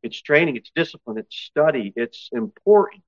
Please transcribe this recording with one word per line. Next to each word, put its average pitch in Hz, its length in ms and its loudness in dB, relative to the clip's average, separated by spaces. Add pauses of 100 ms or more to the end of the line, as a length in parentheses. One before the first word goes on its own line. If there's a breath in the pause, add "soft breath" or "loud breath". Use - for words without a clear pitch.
It's 117 160 -12
training, 151 380 2
it's - 180 -14
discipline, 147 440 -6
it's - 180 -14
study, 139 580 0
it's - 380 -8
important. 185 760 2